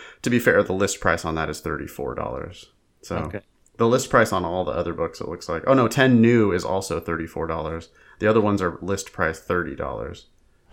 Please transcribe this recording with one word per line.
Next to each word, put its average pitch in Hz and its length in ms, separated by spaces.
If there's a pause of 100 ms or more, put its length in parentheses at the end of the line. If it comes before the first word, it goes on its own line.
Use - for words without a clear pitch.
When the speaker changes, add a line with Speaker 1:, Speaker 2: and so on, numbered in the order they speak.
(220)
Speaker 1:
to - 80
be 120 100
fair, 101 240
the - 80
list 95 300
price 85 240
on 80 100
that 78 140
is 76 100
thirty-four 71 560
dollars. - 520 (340)
So - 160
Speaker 2:
Okay. 82 240 (340)
Speaker 1:
the 117 100
list 117 240
price 117 220
on 92 140
all 90 180
the - 80
other 87 220
books, 82 260
it - 80
looks 85 220
like. 82 180
Oh, 135 60
no, 123 160
ten 127 320
New 113 320
is 90 100
also 87 380
thirty-four 82 460
dollars. 82 420 (300)
The 107 100
other 110 100
ones 104 220
are 87 200
list 95 300
price 80 300
thirty 85 340
dollars. 64 520 (460)